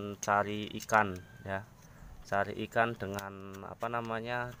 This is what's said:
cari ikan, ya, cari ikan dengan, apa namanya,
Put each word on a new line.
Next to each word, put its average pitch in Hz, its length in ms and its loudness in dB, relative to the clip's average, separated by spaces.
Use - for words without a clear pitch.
cari 104 560 2
ikan, 107 400 4
ya, 98 240 -4
cari 98 320 2
ikan 117 240 4
dengan, 98 720 -6
apa 101 240 -4
namanya, 120 720 -2